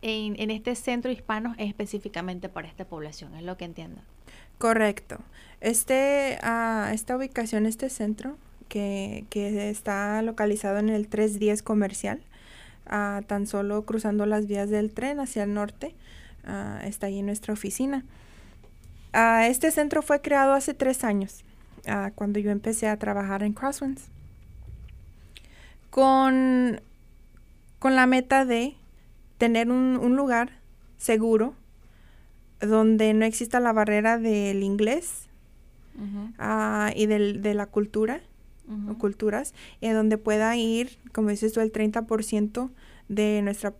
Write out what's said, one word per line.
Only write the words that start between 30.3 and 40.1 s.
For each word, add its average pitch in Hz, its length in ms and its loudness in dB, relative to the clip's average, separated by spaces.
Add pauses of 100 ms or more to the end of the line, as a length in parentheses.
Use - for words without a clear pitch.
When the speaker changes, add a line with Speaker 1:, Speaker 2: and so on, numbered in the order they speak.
Speaker 2:
seguro 226 580 2 (1040)
donde 220 540 6
no 214 120 6
exista 233 340 0
la 240 120 4
barrera 214 460 4
del 202 460 2
inglés, 214 680 0 (640)
Speaker 1:
Ujú. 208 420 -10
Speaker 2:
ah, 214 580 -2
y 214 100 2
del, 208 360 0
de 208 120 -2
la 202 140 -2
cultura, 220 540 -2 (460)
Speaker 1:
Ujú. 208 240 -8
Speaker 2:
o 220 60 -8
culturas, 214 560 -2 (280)
y 226 60 -2
a 226 80 2
donde 214 220 4